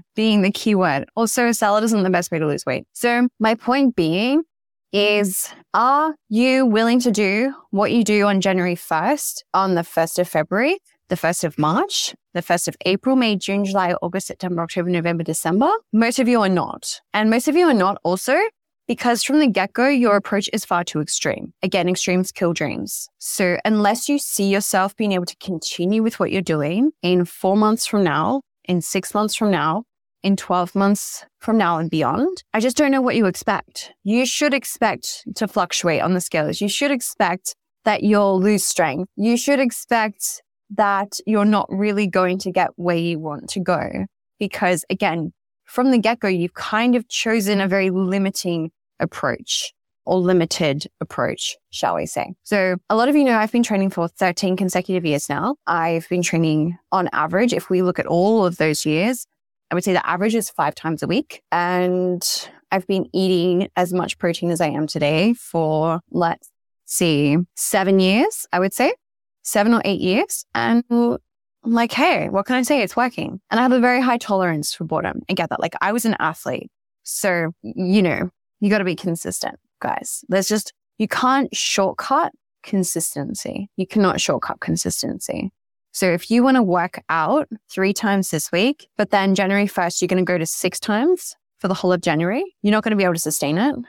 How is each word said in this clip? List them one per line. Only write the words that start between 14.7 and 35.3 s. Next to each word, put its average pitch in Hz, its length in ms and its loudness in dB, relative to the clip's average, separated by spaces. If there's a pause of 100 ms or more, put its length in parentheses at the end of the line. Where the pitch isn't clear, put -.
November, 170 340 0
December? 175 460 0 (240)
Most 233 240 2
of 254 100 2
you 240 140 4
are 190 80 2
not. - 500 -2 (140)
And 214 160 2
most 233 180 2
of 302 80 2
you 349 120 6
are 294 60 4
not 196 300 2
also 185 320 0 (520)
because 240 360 0
from 294 160 4
the 302 80 6
get-go, 202 400 2
your 247 280 4
approach 202 380 0
is 220 120 -4
far 175 180 0
too 156 180 -4
extreme. - 600 -4
Again, 180 260 0
extremes 180 440 0
kill 170 220 0
dreams. - 540 -6 (120)
So 180 460 -2
unless 214 440 2
you 294 80 2
see 202 320 -2
yourself 196 460 0
being 208 160 0
able 180 140 0
to - 120 -12
continue 185 640 -2
with 226 180 -2
what - 120 0
you're 190 100 -2
doing 170 500 0 (120)
in 175 220 2
four 190 300 -2
months 214 300 2
from 208 180 0
now, 175 380 0 (220)
in 180 180 0
six - 320 -6
months 214 220 0
from 208 160 0
now, 165 320 0 (400)
in 196 120 2
twelve 180 380 -2
months 196 500 0 (160)
from 226 160 0
now 175 220 2
and 165 120 -2
beyond, 175 640 0
I 220 80 0
just 247 160 0
don't 285 160 2
know 269 100 2
what 247 140 0
you 214 120 4
expect. - 640 -6 (100)
You 233 220 2
should 285 300 0
expect - 680 -4 (120)